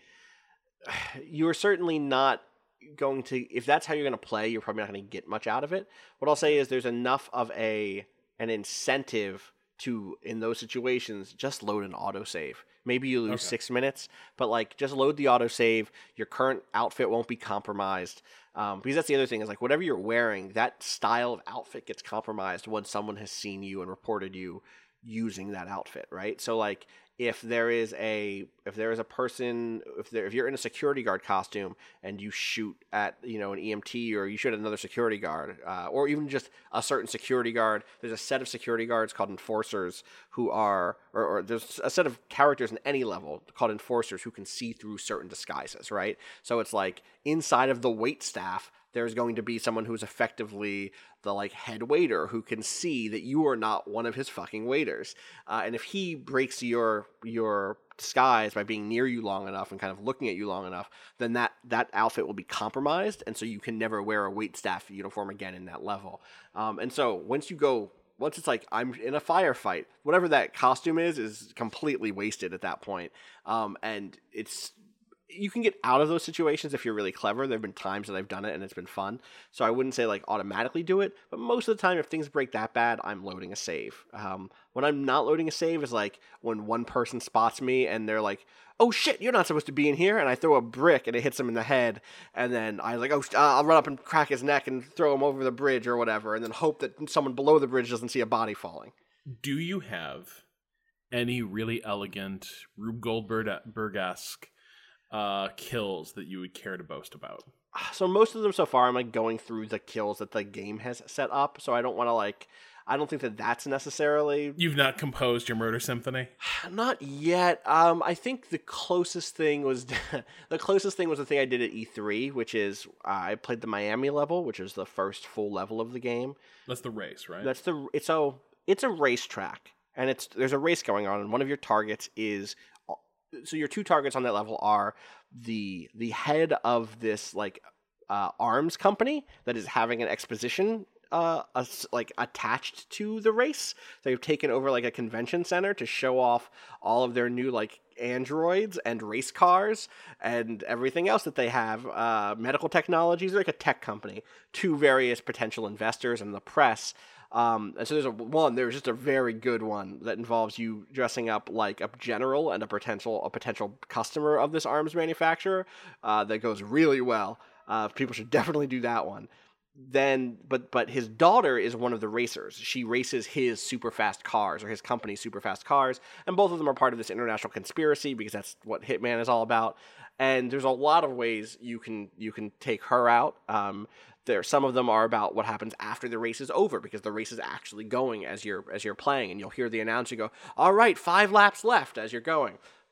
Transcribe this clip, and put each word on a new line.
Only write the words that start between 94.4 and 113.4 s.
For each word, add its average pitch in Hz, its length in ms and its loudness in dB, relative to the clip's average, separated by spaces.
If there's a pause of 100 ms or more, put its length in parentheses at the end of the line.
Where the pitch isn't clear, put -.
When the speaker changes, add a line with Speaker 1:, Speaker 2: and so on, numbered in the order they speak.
Speaker 1:
neck 143 220 2
and 131 160 -4 (140)
throw 147 180 4
him 139 100 2
over 135 200 2
the 127 80 2
bridge 123 360 2
or 120 100 2
whatever," 110 380 0
and 113 80 -2
then 110 80 -6
hope 156 280 0
that 147 300 -6
someone 135 240 2
below 147 260 8
the 139 80 4
bridge 120 220 2
doesn't 117 200 -4
see 123 120 0
a 113 40 2
body 113 280 2
falling. 85 400 -14 (500)
Speaker 2:
Do 139 160 -2
you 175 220 -4
have 82 480 -10 (800)
any 120 300 0
really 110 420 -4
elegant 98 640 -6 (300)
Rube 113 240 -8
Goldberg-esque 107 1500 -4 (640)
uh, 98 460 -2
kills 98 560 -6
that 98 140 -12
you 92 120 -8
would 90 140 -10
care 95 240 -10
to 87 60 -14
boast 76 320 -14
about? - 280 -16 (500)
Speaker 1:
So 185 140 2
most 214 260 6
of 226 80 -6
them 202 120 2
so 170 120 2
far, 127 220 6
I'm, 123 80 2
like, 120 160 -2
going 113 260 0
through 110 300 -8
the 110 120 -4
kills 104 380 -4
that 104 140 -8
the 107 120 -2
game 101 360 -10
has 123 260 -10
set - 260 -4
up, 139 300 0
so 127 140 0
I 120 60 4
don't 120 140 -2
wanna, 117 200 2
like, 104 320 -2 (400)
I 135 100 0
don't 147 120 -2
think 147 120 -4
that 110 160 -4
that's 120 300 -2